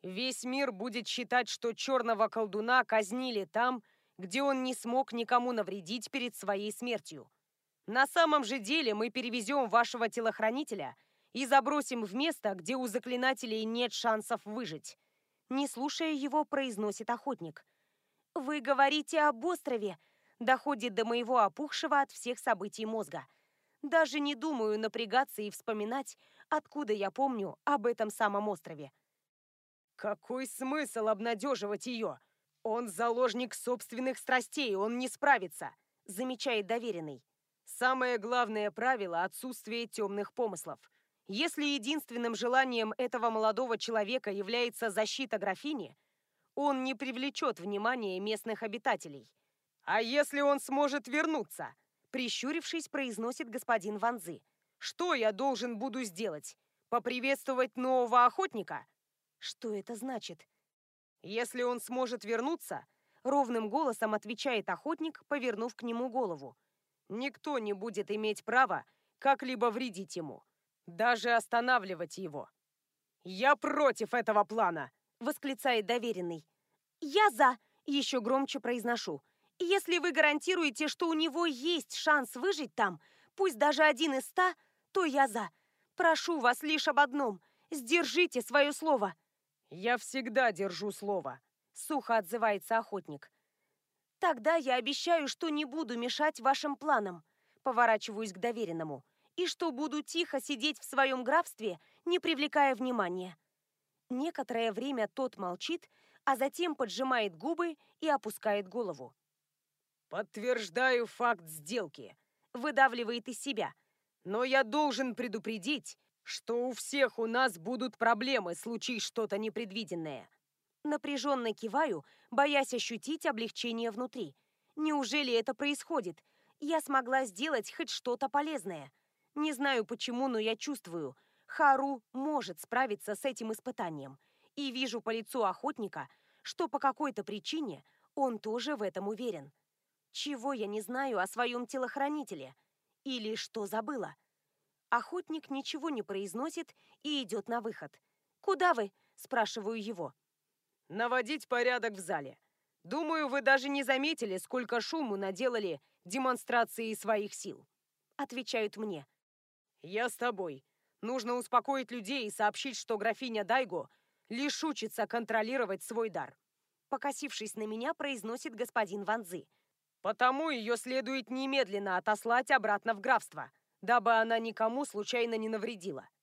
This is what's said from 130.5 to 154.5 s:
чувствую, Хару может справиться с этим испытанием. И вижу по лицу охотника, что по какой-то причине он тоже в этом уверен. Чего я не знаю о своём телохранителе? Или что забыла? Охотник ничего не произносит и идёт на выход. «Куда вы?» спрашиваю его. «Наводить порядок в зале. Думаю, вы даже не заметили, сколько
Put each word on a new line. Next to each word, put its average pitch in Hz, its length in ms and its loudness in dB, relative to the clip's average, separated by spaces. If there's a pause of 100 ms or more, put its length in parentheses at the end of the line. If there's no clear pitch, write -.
чувствую, 170 640 -6 (300)
Хару 277 560 4 (100)
может 254 480 -2
справиться 226 540 -2
с - 100 -14
этим 233 280 -2
испытанием. 160 640 -6 (380)
И 277 160 -4
вижу 240 280 -2
по 226 100 -4
лицу 226 340 -2
охотника, 185 640 -2 (340)
что - 260 -4
по 277 100 -2
какой-то 269 460 0
причине 214 600 -6 (300)
он 254 240 0
тоже 240 380 -2
в 214 60 -4
этом 196 260 -4
уверен. 196 440 -6 (600)
Чего 277 400 -4
я 220 140 -2
не 208 140 -2
знаю 247 380 -2
о 180 80 2
своём 247 400 -2
телохранителе? 254 880 -4 (500)
Или 226 320 -4
что - 300 -6
забыла? 214 500 -4 (720)
Охотник 311 640 -4
ничего 277 400 -6
не 240 120 -2
произносит 202 720 -6 (280)
и 285 200 -2
идёт 202 260 -4
на 233 120 0
выход. 208 400 -8 (400)
«Куда 359 340 8
вы?» 208 180 0 (220)
спрашиваю 220 680 0
его. 175 320 -6 (760)
«Наводить 240 600 0
порядок 240 460 2
в 190 60 -12
зале. 156 380 -6 (460)
Думаю, 302 440 -2
вы 277 140 0
даже 269 260 6
не 277 140 0
заметили, 262 560 0
сколько 240 420 -2